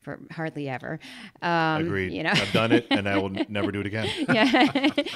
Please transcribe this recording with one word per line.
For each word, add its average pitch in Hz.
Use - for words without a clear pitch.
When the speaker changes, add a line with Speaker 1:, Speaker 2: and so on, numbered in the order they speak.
Speaker 1:
for -
hardly 156
ever. 147
Um, 160
Speaker 2:
Agreed. 95
Speaker 1:
you 185
know? 165
Speaker 2:
I've -
done 113
it, 120
and 101
I 98
will 98
n-, -
Speaker 1:
<laughs> -
Speaker 2:
never 104
do 101
it 101
again. 107
Speaker 1:
<laughs> 277
Yeah. 262